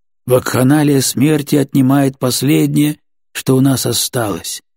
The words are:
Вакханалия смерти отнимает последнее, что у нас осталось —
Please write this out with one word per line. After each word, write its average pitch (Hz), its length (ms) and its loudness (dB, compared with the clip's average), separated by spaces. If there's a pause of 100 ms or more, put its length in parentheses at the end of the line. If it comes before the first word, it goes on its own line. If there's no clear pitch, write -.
(260)
Вакханалия 131 760 2
смерти 143 540 0
отнимает 139 640 0
последнее, 147 800 0 (320)
что - 240 -2
у 131 60 4
нас 135 240 2
осталось — 110 760 -6 (160)